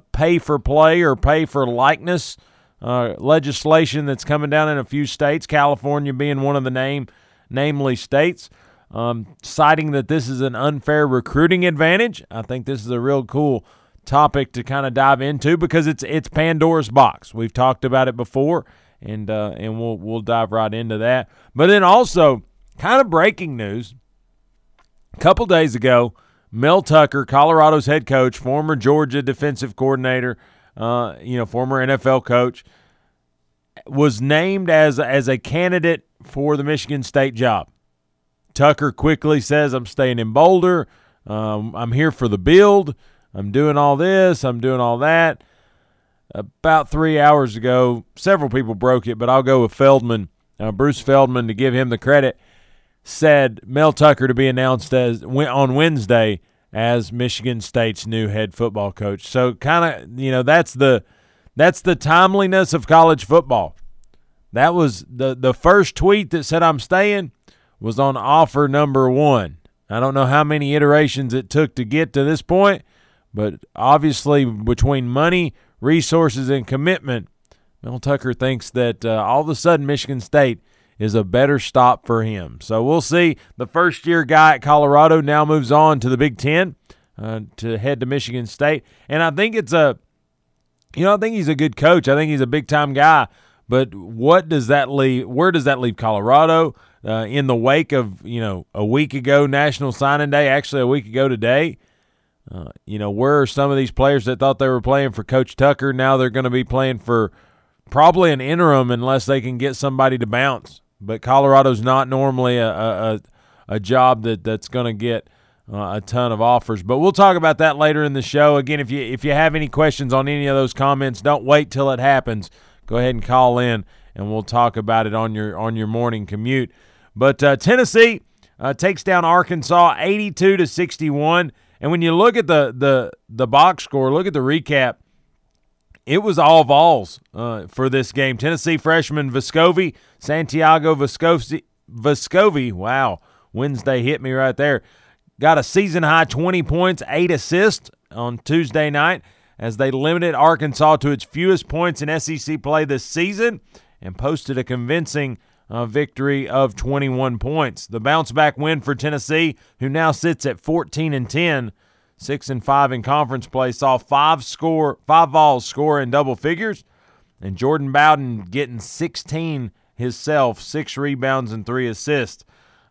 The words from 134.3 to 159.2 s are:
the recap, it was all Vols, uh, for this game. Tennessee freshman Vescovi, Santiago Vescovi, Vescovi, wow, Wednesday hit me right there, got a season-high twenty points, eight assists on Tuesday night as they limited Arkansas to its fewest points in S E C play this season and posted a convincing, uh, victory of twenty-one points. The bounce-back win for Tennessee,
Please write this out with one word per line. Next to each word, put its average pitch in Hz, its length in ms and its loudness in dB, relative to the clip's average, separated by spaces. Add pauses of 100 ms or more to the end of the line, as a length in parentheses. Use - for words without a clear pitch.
the 151 60 -4
recap, 135 600 -2 (1080)
it 147 120 0
was 208 200 0
all 160 240 8
Vols, 139 560 2 (160)
uh, 110 320 -8
for 131 220 -4
this 131 240 -2
game. 135 260 -2
Tennessee 160 380 -2
freshman 151 560 -2
Vescovi, 160 600 0 (280)
Santiago 156 720 2
Vescovi, 147 720 -2 (280)
Vescovi, 143 800 0
wow, 107 460 -4 (340)
Wednesday 131 480 -4
hit 131 220 -4
me 131 80 -8
right 131 260 -2
there, 139 260 0 (580)
got 151 180 4
a 131 60 -2
season-high 165 640 0
twenty 175 360 -2
points, 175 460 -2
eight 170 240 -2
assists 180 580 0 (220)
on 120 260 -8
Tuesday 151 500 -2
night 151 340 -2 (360)
as 110 180 -8
they 135 140 0
limited 160 460 -2
Arkansas 151 640 2
to 143 120 -2
its 135 140 -4
fewest 180 420 -2
points 165 340 -4
in 151 80 -6
S 156 200 -6
E 160 80 -8
C 151 200 -8
play 151 280 -2
this 135 200 -6
season 202 560 -4 (400)
and 92 160 -16
posted 135 400 -6
a 127 60 -4
convincing, 135 760 -6 (320)
uh, 117 160 -6
victory 139 600 -4
of 131 300 -2
twenty-one 131 600 -4
points. 135 480 -6
The 113 140 -10
bounce-back 147 580 0
win 151 240 -4
for 139 120 -4
Tennessee, 151 640 -4 (220)